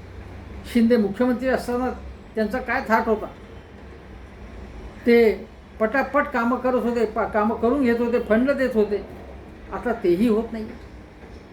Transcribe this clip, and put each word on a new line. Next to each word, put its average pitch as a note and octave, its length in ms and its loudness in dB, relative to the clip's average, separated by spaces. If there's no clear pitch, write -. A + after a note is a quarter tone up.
शिंदे A#3 240 6
मुख्यमंत्री A#3+ 520 2
असताना B3 420 0
त्यांचा A3 240 0
काय B3 300 -2
थाट A3+ 200 4
होता, G3+ 180 0
ते A#3 420 6
पटापट C4+ 440 2
कामं A#3+ 320 0
करत B3 260 0
होते, A#3 240 0
पा-, G#3+ 180 -2
कामं G#3+ 320 0
करून C4 260 2
घेत A#3 160 4
होते, A#3 220 2
फंड A#3 300 4
देत B3+ 240 2
होते, G#3 300 2
आता F#3+ 200 -2
तेही G3+ 360 2
होत A3 240 2
नाही. A3 140 -8